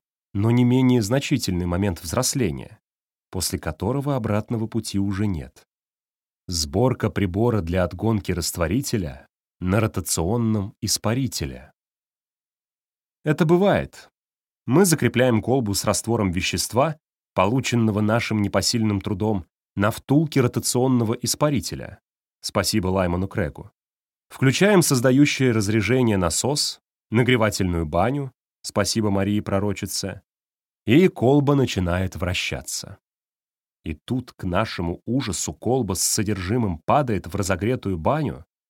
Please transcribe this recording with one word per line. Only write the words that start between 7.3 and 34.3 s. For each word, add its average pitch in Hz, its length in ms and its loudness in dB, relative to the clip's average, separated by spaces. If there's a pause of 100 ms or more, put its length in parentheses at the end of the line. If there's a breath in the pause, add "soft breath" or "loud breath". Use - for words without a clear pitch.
для 90 220 0
отгонки 95 500 -2
растворителя 85 920 -4 (340)
на 92 200 2
ротационном 107 1000 -2
испарителе. 104 920 -4 (1500)
Это 156 220 2
бывает. 170 640 2 (580)
Мы 156 180 6
закрепляем 123 560 2
колбу 113 320 0
с - 120 -4
раствором 110 440 0
вещества, 101 720 -2 (340)
полученного 110 680 2
нашим 107 420 0
непосильным 101 580 0
трудом, 104 460 -4 (280)
на 101 140 2
втулке 147 520 0
ротационного 123 720 0
испарителя. 117 840 -4 (420)
Спасибо 98 480 -2
Лайману 92 380 0
Крэгу. - 440 -6 (580)
Включаем 175 540 4
создающее 131 680 4
разрежение 110 640 2
насос, 104 640 -2 (300)
нагревательную 107 800 2
баню. 123 460 0 (280)
Спасибо 107 480 -2
Марии 98 300 0
Пророчице. 98 840 -4 (640)
И 165 240 6
колба 143 460 4
начинает 92 600 0
вращаться. - 800 -6 (840)
И 80 100 -6
тут, 123 400 -6